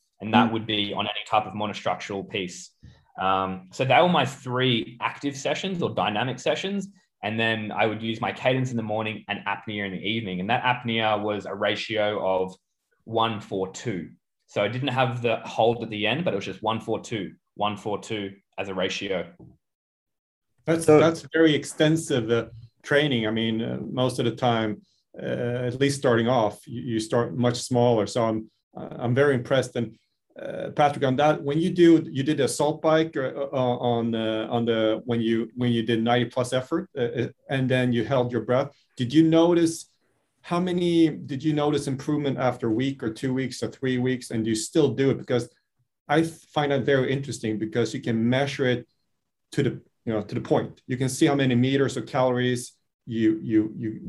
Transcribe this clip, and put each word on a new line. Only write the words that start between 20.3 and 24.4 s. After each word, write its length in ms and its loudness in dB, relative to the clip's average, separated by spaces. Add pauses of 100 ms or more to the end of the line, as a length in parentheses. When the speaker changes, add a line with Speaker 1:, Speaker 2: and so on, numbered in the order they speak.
Speaker 2:
That's, 220 0
Speaker 3:
So 120 10
Speaker 2:
that's 340 4
very 220 6
extensive, 760 2
uh, 160 2 (360)
training. 440 2
I 40 0
mean, 320 0
uh, 200 -4
most 360 -2
of 60 0
the 100 0
time, 480 0 (380)